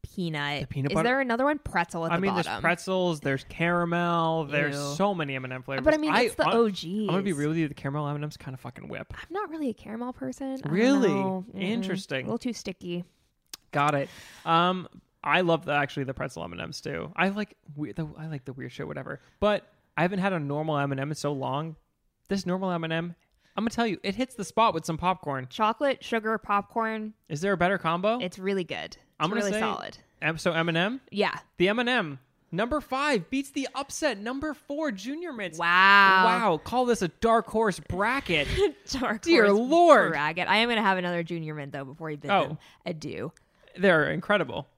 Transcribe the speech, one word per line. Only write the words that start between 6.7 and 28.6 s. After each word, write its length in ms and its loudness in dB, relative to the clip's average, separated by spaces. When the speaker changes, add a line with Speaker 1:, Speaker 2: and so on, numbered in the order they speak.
Speaker 2:
I'm 240 -4
gonna 160 0
be 100 0
really, 320 0
the 80 -6
caramel 340 -6
M 80 -4
and 80 -6
M's 140 -10
kinda 200 -12
fucking 300 -14
whip. 300 -10
Speaker 1:
I'm 160 -16
not 160 -6
really 200 -4
a 40 -6
caramel 400 -10
person. 400 -8
I 40 -6
don't 140 -6
Speaker 2:
Really? 380 4
Speaker 1:
know. 340 -2
Mm-mm. 60 -10
Speaker 2:
Interesting. 600 -4
Speaker 1:
A 80 -8
little 80 -2
too 160 -6
sticky. 500 -8
Speaker 2:
Got 240 2
it. 140 -2
Um, 420 2
I 140 4
love 260 2
the, 60 -4
actually, 320 -2
the 100 -6
pretzel 300 -8
M 80 -10
and 100 -10
M's 200 -10
too. 340 -8
I 140 2
like 260 -8
we-, 160 -8
the, 140 -6
I 100 -12
like 180 -10
the 80 -12
weird 200 -12
shit, 140 -10
whatever. 340 -10
But 260 2
I 40 4
haven't 180 2
had 140 0
a 60 -2
normal 380 -2
M 140 0
and 80 -4
M 120 -4
in 40 -4
so 160 -2
long. 440 -4
This 180 -2
normal 260 -2
M 120 -2
and 100 -4
M, 220 -4
I'm 80 -2
gonna 80 0
tell 160 0
you, 160 -4
it 120 -4
hits 200 -4
the 80 -6
spot 300 2
with 120 -4
some 120 -4
popcorn. 520 -4
Speaker 1:
Chocolate, 540 0
sugar, 340 -2
popcorn. 760 -4
Speaker 2:
Is 120 -6
there 120 2
a 40 0
better 200 2
combo? 420 0
Speaker 1:
It's 180 -8
really 280 -2